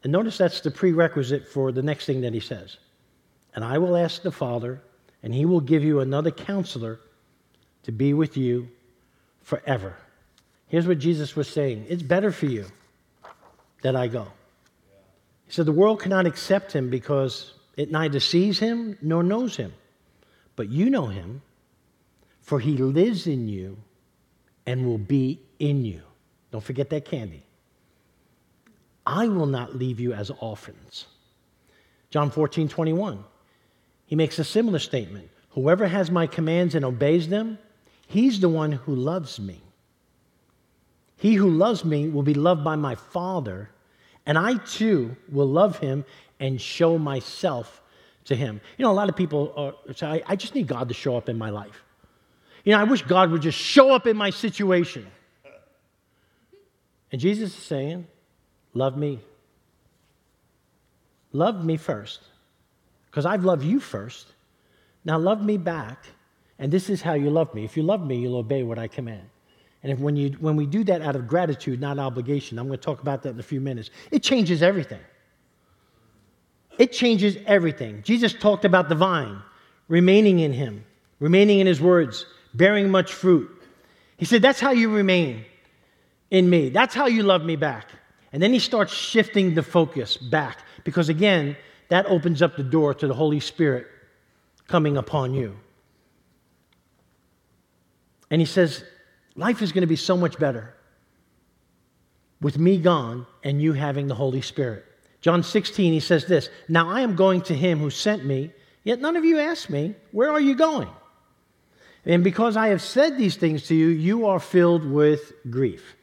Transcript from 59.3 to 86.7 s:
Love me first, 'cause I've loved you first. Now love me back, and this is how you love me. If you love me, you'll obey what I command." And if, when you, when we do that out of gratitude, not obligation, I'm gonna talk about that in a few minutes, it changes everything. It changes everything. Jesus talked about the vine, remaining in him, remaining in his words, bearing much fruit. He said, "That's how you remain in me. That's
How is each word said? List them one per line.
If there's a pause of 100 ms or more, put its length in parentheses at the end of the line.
Love
me
first, (920)
'cause
I've
loved
you
first. (720)
Now
love
me
back, (520)
and
this
is
how
you
love
me.
If
you
love
me,
you'll
obey
what
I
command." (520)
And
if,
when
you,
when
we
do
that
out
of
gratitude,
not
obligation,
I'm
gonna
talk
about
that
in
a
few
minutes, (200)
it
changes
everything. (1800)
It
changes
everything.
Jesus
talked
about
the
vine, (460)
remaining
in
him, (360)
remaining
in
his
words, (280)
bearing
much
fruit. (680)
He
said,
"That's
how
you
remain (840)
in
me.
That's